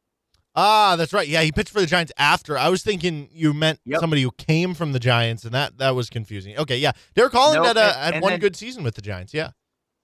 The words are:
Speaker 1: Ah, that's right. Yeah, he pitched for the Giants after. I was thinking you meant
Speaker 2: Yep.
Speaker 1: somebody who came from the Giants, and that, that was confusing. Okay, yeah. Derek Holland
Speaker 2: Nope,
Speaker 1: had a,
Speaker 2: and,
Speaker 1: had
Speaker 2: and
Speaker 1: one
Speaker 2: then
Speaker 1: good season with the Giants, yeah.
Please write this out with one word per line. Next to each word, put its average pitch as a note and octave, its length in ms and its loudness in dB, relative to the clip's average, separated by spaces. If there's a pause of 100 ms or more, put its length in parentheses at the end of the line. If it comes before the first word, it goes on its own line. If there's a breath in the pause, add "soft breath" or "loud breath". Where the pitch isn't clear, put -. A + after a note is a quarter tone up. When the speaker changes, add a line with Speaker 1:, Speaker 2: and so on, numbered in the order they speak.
(580)
Speaker 1:
Ah, G3+ 380 4
that's E3 160 -2
right. F#3 160 0
Yeah, D#3+ 140 2
he D#3 100 2
pitched G3+ 160 -4
for G#3 120 -2
the F#3 60 2
Giants E3 300 0
after. D3 400 0
I C#3+ 140 2
was F#3 120 0
thinking E3+ 480 -4
you D#3 220 0
meant D#3 320 -2
Speaker 2:
Yep. D3 160 -4
Speaker 1:
somebody D#3 220 0
who B2+ 80 0
came E3+ 420 -2
from D#3 200 -6
the C3 60 -2
Giants, A#2 460 0
and A#2 80 -14
that, C3+ 240 -4
that C3+ 180 -2
was B2 140 -4
confusing. G#2 480 -12
Okay, C3 220 -4
yeah. D3 140 2 (220 soft breath)
Derek B3 200 4
Holland D4+ 240 6
Speaker 2:
Nope, C#4+ 80 4
Speaker 1:
had A3+ 100 2
a, A3 80 6
Speaker 2:
and, G3 120 4
Speaker 1:
had D#3 180 -2
Speaker 2:
and D#3+ 80 -4
Speaker 1:
one F#3+ 100 2
Speaker 2:
then F3 80 -4
Speaker 1:
good G3+ 160 0
season A#3+ 260 -14
with A#2 120 -4
the A2 80 -16
Giants, G2 320 -12
yeah. D3+ 160 -6 (540)